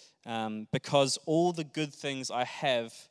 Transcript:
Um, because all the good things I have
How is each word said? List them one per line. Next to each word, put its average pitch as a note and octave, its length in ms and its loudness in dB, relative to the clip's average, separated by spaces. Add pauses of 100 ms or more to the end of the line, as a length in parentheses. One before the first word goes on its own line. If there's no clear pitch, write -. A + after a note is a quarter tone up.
(260)
Um, A2 460 -4
because - 560 4
all E3+ 260 4
the D#3+ 100 -4
good D3+ 300 -4
things C3+ 380 -6
I A#2+ 140 0
have A#2+ 460 0 (200)